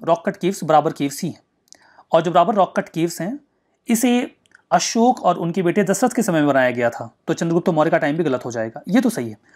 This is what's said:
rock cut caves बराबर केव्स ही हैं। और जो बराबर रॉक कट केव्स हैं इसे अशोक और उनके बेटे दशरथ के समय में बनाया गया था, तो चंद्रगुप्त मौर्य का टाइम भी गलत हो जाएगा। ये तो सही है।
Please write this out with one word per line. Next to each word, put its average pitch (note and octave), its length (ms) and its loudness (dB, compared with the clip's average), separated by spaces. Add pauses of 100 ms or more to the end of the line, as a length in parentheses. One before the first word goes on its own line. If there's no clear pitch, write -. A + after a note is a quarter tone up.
rock E3 200 0
cut - 120 -10
caves G3 220 -4
बराबर D3+ 280 2
केव्स C#3 300 -6
ही E3+ 80 -6
हैं। A2 120 -14 (680)
और E3 100 4
जो E3+ 100 -4
बराबर F3+ 240 4
रॉक F#3+ 220 2
कट - 120 -4
केव्स E3 320 -4
हैं A#3 180 -6 (480)
इसे A#3+ 480 0 (360)
अशोक A3+ 520 2
और F3 140 0
उनके F3 260 -4
बेटे F3 200 4
दशरथ G3 260 0
के A#3+ 120 -2
समय E3+ 180 0
में D3 80 2
बनाया C3 240 4
गया A#2+ 180 0
था, - 260 -10 (120)
तो D#3+ 60 -2
चंद्रगुप्त E3+ 360 0
मौर्य D#3 220 2
का E3+ 60 2
टाइम D3+ 200 -2
भी F3 60 -2
गलत C3 220 -2
हो B2+ 60 -6
जाएगा। A2+ 360 -8
ये A3 140 2
तो B3+ 80 0
सही A#2+ 200 -6
है। G#2+ 80 -14 (180)